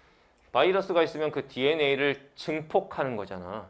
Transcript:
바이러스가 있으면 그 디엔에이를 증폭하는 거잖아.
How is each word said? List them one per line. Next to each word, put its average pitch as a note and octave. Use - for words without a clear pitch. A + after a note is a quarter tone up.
바이러스가 F3+
있으면 D3+
그 C#3+
디엔에이를 C#3
증폭하는 D#3
거잖아. F#2+